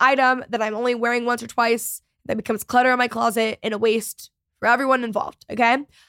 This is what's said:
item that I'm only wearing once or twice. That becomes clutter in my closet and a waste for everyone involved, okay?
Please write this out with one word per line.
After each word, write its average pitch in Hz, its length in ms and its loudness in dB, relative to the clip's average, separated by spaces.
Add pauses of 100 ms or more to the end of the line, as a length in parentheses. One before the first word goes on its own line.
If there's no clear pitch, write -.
item 254 480 4
that 226 120 -2
I'm 214 140 -4
only 247 180 0
wearing 240 300 -2
once 240 180 -2
or 226 60 -12
twice. 233 540 -2 (240)
That - 100 -4
becomes 220 300 -4
clutter 247 260 4
in 247 60 2
my 247 100 0
closet 226 560 -2
and 220 100 -4
a 208 40 -4
waste 220 520 -2 (300)
for - 80 -2
everyone 247 380 2
involved, - 440 -6
okay? 233 280 2 (320)